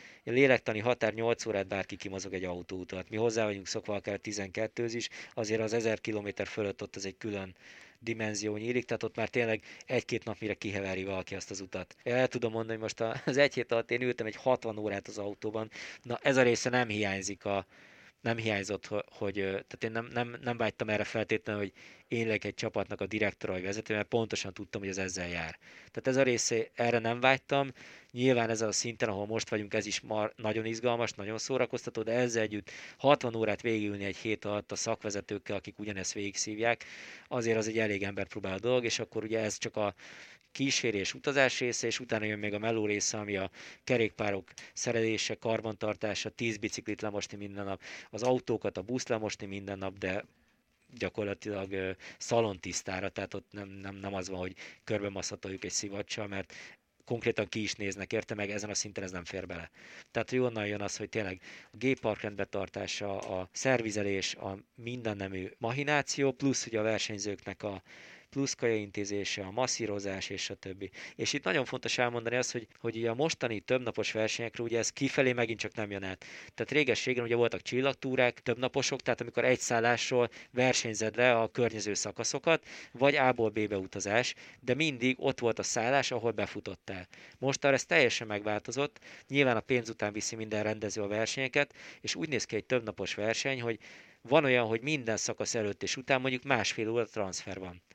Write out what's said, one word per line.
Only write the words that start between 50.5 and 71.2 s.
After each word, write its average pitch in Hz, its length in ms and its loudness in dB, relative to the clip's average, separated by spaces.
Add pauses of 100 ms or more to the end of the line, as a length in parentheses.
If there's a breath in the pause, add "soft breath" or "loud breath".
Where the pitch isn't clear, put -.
gyakorlatilag, 101 800 -4
ö, 95 180 -2 (280 loud breath)
szalontisztára, 98 920 0
tehát - 260 -6
ott 98 160 -10
nem, 101 180 -10
nem, 98 260 -10
nem 98 200 -6
az 92 140 -4
van, 95 100 -6
hogy 92 160 -4 (300 loud breath)
körbemaszatoljuk 101 800 -4
egy 95 60 -6
szivacsal, 101 560 -4
mert 98 280 -6 (500 loud breath)
konkrétan 113 440 0
ki 113 140 -2
is 101 120 -2
néznek, 98 380 -4
érte 113 220 -2
meg, 104 160 -4
ezen 104 200 -6
a 101 40 -6
szinten 101 300 -4
ez 92 60 -6
nem 90 140 -8
fér 92 220 -6
bele. 85 240 -8 (400 loud breath)
Tehát, 113 200 -2
hogy 127 80 2
onnan 113 280 0
jön 104 140 -2
az, 101 160 -4
hogy 104 120 -6
tényleg 98 320 -4 (320 loud breath)
a - 40 -20
géppark 123 440 0
rendbetartása, 101 1000 -4
a 98 340 -4
szervizelés, 104 800 0
a 98 240 -8 (160)
mindennemű 104 840 -6
mahináció, 139 720 2
plusz 135 340 0
ugye 110 120 -2
a 107 40 2
versenyzőknek 104 800 -2
a 98 200 -6 (480 loud breath)
plusz 135 240 -2
kaja 117 200 2
intézése, 101 680 -4
a 95 80 -8
masszírozás 101 800 -2
és - 220 -6
a 101 40 -8
többi. 95 360 -10 (260 loud breath)
És - 160 0